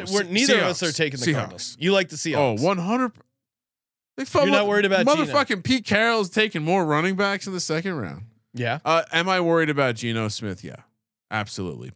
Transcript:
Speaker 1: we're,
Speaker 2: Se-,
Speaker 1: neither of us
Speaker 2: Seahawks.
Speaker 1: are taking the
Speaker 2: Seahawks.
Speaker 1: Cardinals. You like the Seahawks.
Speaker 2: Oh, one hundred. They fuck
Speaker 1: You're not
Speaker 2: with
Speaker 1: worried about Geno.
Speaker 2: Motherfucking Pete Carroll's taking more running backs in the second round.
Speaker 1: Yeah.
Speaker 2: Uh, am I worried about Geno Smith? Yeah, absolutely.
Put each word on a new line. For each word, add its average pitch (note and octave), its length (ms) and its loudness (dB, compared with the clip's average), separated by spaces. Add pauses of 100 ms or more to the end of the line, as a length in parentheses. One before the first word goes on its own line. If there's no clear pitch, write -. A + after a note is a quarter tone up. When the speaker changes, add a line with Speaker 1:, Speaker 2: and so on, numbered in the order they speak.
(140)
Speaker 1:
we're, G3+ 100 2
Speaker 2:
Se-, F3 80 -8
Speaker 1:
neither A#3 280 4
of E3+ 80 2
us C3+ 140 -2
Speaker 2:
Seahawks. F3 80 0
Speaker 1:
are - 40 -2
taking C#3 260 -2
the B2 60 -2
Speaker 2:
Seahawks. D#3 100 2
Speaker 1:
Cardinals. - 460 -8
You F3 100 2
like F#3+ 160 2
the D#3 80 -14
Seahawks. C3+ 460 0
Speaker 2:
Oh, - 20 2
one F#3 140 2
hundred. A3+ 340 -2 (1040)
They C4+ 80 -6
fuck D4 200 2
Speaker 1:
You're C#4+ 100 4
not G3+ 100 4
Speaker 2:
with G3+ 60 0
Speaker 1:
worried G#3 160 2
about F#3+ 200 4
Geno. C#4+ 100 4 (100)
Speaker 2:
Motherfucking C4 400 -2
Pete A#3+ 180 2
Carroll's A3 460 2
taking G3+ 340 -2
more F3 220 2
running D#3+ 320 0
backs G3+ 280 -2
in G3 60 -8
the F3+ 80 -6
second E3 380 -4
round. F2 240 -8 (320)
Speaker 1:
Yeah. A#2+ 320 -4
Speaker 2:
Uh, D#3+ 260 2
am E3+ 160 2
I F#3 140 2
worried E3 280 2
about C#3 260 0
Geno A2+ 340 -4
Smith? G2+ 340 -8
Yeah, D2 140 -14 (520)
absolutely. F#2 640 -8